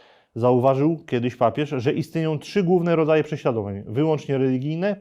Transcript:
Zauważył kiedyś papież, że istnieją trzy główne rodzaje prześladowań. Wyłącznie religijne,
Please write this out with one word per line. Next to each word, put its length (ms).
Zauważył 680
kiedyś 300
papież, 340
że 240
istnieją 460
trzy 240
główne 320
rodzaje 280
prześladowań. 640
Wyłącznie 500
religijne, 640